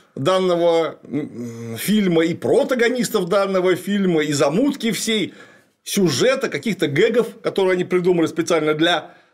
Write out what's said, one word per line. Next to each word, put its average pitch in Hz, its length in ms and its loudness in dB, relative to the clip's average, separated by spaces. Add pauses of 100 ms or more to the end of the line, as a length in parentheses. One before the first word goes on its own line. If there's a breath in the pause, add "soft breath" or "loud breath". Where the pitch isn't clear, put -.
(160 loud breath)
данного, 170 880 2
м, 117 760 -10
фильма, 180 480 2
и 170 80 0
протагонистов 226 960 0
данного 190 460 2
фильма, 185 480 0
и 147 100 -2
замутки 190 580 0
всей, 214 420 -2 (500 loud breath)
сюжета, 202 640 0
каких-то 165 380 -4
гэгов, 214 400 2 (140)
которые 185 320 0
они 180 120 0
придумали 175 420 0
специально 160 460 0
для... 165 380 0 (220 loud breath)